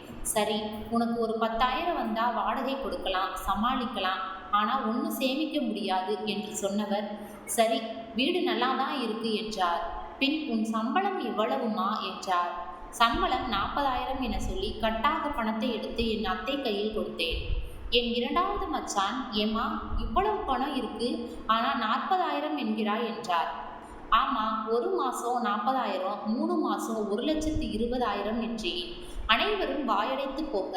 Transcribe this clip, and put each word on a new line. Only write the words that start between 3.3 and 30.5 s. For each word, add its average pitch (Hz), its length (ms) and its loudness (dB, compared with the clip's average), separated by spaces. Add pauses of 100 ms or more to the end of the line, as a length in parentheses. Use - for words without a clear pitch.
சமாளிக்கலாம், 202 920 0 (260)
ஆனா 214 220 4 (140)
ஒண்ணும் 247 340 0
சேமிக்க 269 400 2
முடியாது" 196 640 0
என்று 208 300 -2
சொன்னவர், 208 520 0 (380)
"சரி, - 360 2 (340)
வீடு 294 280 2
நல்லா 240 340 2
தான் 269 260 -2
இருக்கு" 226 320 -2
என்றார். 180 500 0 (340)
பின், 294 200 4 (100)
"உன் 220 160 2
சம்பளம் 285 560 0
எவ்வளவுமா?" 220 680 0 (140)
என்றார். 180 500 0 (380)
சம்பளம் 262 580 2
நாற்பதாயிரம் 247 720 0
என 220 200 0
சொல்லி 190 280 -2 (120)
கட்டாக 294 480 2
பணத்தை 226 460 0
எடுத்து 233 360 -2
என் 202 140 0
அத்தை 196 380 -2
கையில் 214 360 0
கொடுத்தேன். - 420 -2 (500)
என் 240 240 2
இரண்டாவது 349 520 0
மச்சான், 226 520 0 (140)
"ஏம்மா, 214 340 2 (320)
இவ்வளவு 392 460 2
பணம் 269 320 0
இருக்கு, 220 320 -2 (380)
ஆனா 226 280 4
நாற்பதாயிரம் 294 840 0
என்கிறாய்?" 220 480 0
என்றார். 180 440 0 (600)
ஆமா, 240 340 4 (260)
ஒரு 240 200 2
மாசம் 247 520 0
நாற்பதாயிரம், 208 840 0
மூணு 302 300 2
மாசம் 220 540 0
ஒரு 220 120 0
லட்சத்து 302 440 2
இருபதாயிரம் 226 760 0
என்றேன். 175 460 -2 (380)
அனைவரும் 294 640 2
வாயடைத்து 262 540 0 (100)